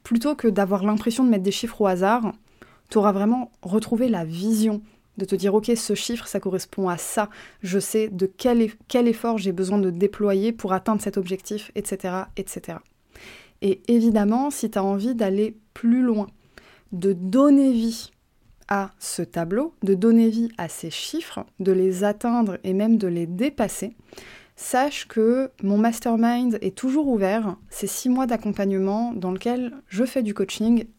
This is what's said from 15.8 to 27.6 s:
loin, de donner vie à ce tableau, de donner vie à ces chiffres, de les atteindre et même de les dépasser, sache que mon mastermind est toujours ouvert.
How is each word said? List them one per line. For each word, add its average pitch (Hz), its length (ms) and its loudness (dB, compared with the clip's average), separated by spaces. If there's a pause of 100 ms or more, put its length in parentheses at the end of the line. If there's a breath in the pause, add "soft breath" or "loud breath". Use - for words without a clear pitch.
loin, 214 260 0 (640 soft breath)
de 190 220 0
donner 269 580 6
vie 226 400 -2 (560)
à 196 320 -4
ce - 220 -8
tableau, 170 520 -4 (100)
de 196 100 2
donner 226 360 6
vie 226 280 -2
à 170 100 -8
ces - 220 -10
chiffres, - 560 -8 (140)
de 190 120 2
les 185 320 2
atteindre 208 640 0
et 190 80 -2
même 220 240 4
de 196 100 0
les 170 180 -2
dépasser, 208 720 -4 (600 loud breath)
sache - 520 -2
que 240 420 2 (140)
mon 202 140 2
mastermind 233 840 2
est 190 140 -4
toujours 277 320 0
ouvert. 208 480 0 (140)